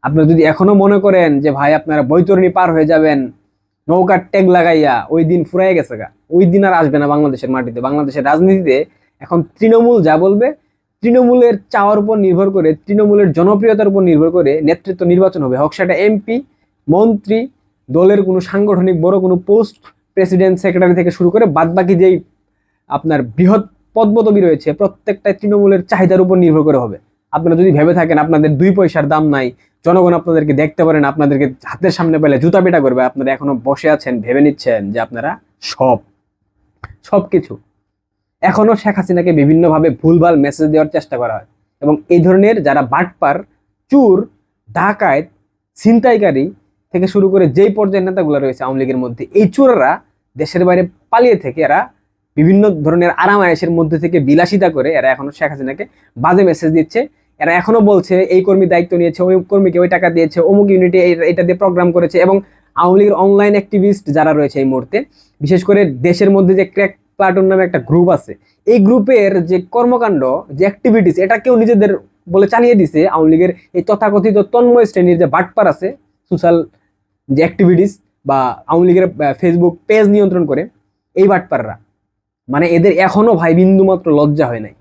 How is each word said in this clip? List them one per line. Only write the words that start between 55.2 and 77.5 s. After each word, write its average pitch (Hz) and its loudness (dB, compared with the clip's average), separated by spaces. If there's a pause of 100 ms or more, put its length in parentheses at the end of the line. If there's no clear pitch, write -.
শেখ 147 -6
হাসিনাকে 139 -10 (340)
বাজে 175 2
মেসেজ 170 0
দিচ্ছে। 160 -2 (400)
এরা 156 -2
এখনো 214 0
বলছে 196 2 (200)
এই 185 4
কর্মী 190 2
দায়িত্ব 175 -2
নিয়েছে, 170 -2
ওই 185 0 (140)
কর্মীকে 190 0
ওই 180 0
টাকা 175 -2
দিয়েছে, 165 -2
অমুক 196 2
ইউনিটে 185 2
এই, 175 2 (180)
এটা 175 -2
দিয়ে 180 -2
প্রোগ্রাম 180 0
করেছে। 170 0
এবং 190 2 (400)
আওয়ামী 180 2
লীগের 202 2
অনলাইন 202 2
অ্যাক্টিভিস্ট 196 -2 (120)
যারা 156 2
রয়েছে 147 -2
এই 135 -2
মুহূর্তে, 131 -6 (440)
বিশেষ 175 0
করে 202 2 (260)
দেশের 180 0
মধ্যে 190 2
যে 190 0
ক্র্যাক 196 -4 (240)
প্লাটুন 190 0
নামে 190 0
একটা 175 -4 (100)
গ্রুপ 175 2
আছে, - -4 (360)
এই 233 4
গ্রুপের 208 2 (160)
যে 185 0 (180)
কর্মকাণ্ড, 233 0 (360)
যে 165 -2
অ্যাক্টিভিটিস, 208 0
এটা 190 0
কেউ 247 -2
নিজেদের 214 2 (380)
বলে 196 2
চালিয়ে 233 2
দিছে। 156 0
আওয়ামী 160 0
লীগের 175 2 (220)
এই 175 -4
তথাকথিত 208 0 (160)
তন্ময় 240 4
শ্রেণীর 180 2
যে 180 2
বাটপার 185 -2
আছে, 170 -4 (440)
সোশ্যাল 170 0 (720)
যে 135 0
অ্যাক্টিভিটিস 180 0 (340)